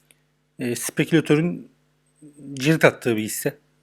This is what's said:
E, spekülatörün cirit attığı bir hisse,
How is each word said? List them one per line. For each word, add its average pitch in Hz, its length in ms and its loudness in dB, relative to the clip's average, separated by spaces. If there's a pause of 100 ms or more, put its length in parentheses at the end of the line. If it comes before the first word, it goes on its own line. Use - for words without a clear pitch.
(600)
E, 120 160 -4
spekülatörün 160 920 0 (840)
cirit 143 320 2
attığı 120 320 2
bir 107 40 -2
hisse, - 360 -6 (260)